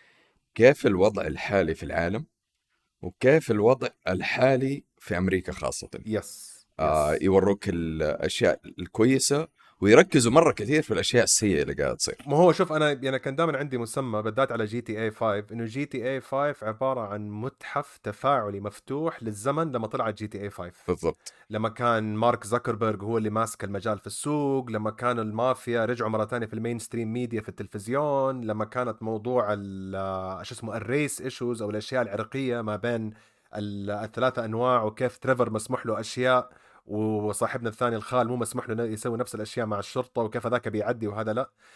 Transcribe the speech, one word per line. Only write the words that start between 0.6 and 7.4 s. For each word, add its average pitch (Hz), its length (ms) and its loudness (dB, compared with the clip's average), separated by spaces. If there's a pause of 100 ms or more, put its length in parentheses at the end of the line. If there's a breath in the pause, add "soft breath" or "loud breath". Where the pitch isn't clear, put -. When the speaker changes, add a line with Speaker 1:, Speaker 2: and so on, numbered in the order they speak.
Speaker 1:
الوضع 95 400 4
الحالي 82 480 0
في - 80 -10
العالم 85 420 -2 (760)
وكيف 131 500 4
الوضع 117 360 4 (200)
الحالي 131 760 2 (140)
في - 200 -4
أمريكا 92 340 0
خاصة. - 380 -6 (160)
Speaker 2:
يس، - 600 -8 (140)
Speaker 1:
آه، 76 340 2
Speaker 2:
يس. - 80 0
Speaker 1:
يوروك 95 480 4